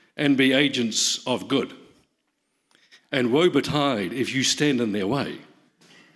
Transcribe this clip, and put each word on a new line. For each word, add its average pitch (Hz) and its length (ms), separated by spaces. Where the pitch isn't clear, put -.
and 143 220
be 135 160
agents 131 720
of 120 220
good. 139 260
And 123 200
woe 170 180
betide 131 640
if 123 220
you 131 80
stand 143 380
in 110 100
their 98 160
way. 113 320